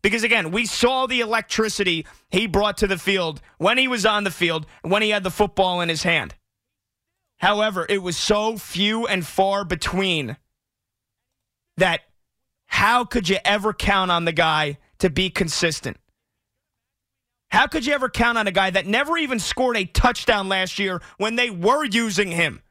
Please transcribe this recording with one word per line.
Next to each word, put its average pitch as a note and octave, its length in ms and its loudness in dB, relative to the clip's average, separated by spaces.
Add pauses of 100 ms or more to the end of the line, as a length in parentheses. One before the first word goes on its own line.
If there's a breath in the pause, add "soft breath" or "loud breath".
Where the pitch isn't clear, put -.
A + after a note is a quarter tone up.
Because, G#3+ 200 2
again, G#3 280 0
we A3 140 -2
saw C4 420 2
the B3+ 120 -2
electricity G#3+ 840 -2 (240 loud breath)
he G#3 180 0
brought G3 300 0
to G#3 100 0
the F#3+ 120 -2
field F3 420 -2 (160 soft breath)
when G#3+ 200 2
he C4 100 2
was A#3 180 -2
on G#3 180 2
the G3 80 -2
field, D#3+ 340 -2 (160 loud breath)
when G3 200 0
he G#3+ 80 0
had G#3 140 0
the F#3 80 -2
football F#3 500 0
in E3+ 80 -2
his D#3+ 140 -4
hand. D#3 320 0 (1040)
However, G#3 500 0
it G3+ 80 0
was F3+ 180 -4
so G#3+ 420 0
few G#3+ 500 -2
and F#3 180 -2
far G3 400 0
between E3+ 720 -2 (1400)
that E3+ 260 2 (680)
how A#3 360 2
could G3+ 240 -4
you F#3+ 160 0
ever G3+ 300 0
count F#3+ 380 0
on E3+ 120 2
the E3 80 0
guy D#3 460 0 (220)
to F#3 100 2
be F3+ 200 0
consistent? D#3+ 680 -2 (1500)
How A#3+ 160 6
could C#4 200 -4
you D4 80 0
ever C4 140 0
count A#3 300 2
on G#3+ 100 0
a G3 40 -2
guy F#3+ 180 2
that F#3 160 0
never C#4+ 320 0
even C4 220 -2
scored A#3+ 380 0
a G3 80 -2
touchdown G#3+ 600 2
last F#3+ 320 -2
year F#3+ 220 -2 (160 loud breath)
when A3 180 -2
they A#3+ 140 0
were G#3+ 340 2
using G#3 480 0
him? E3+ 400 -2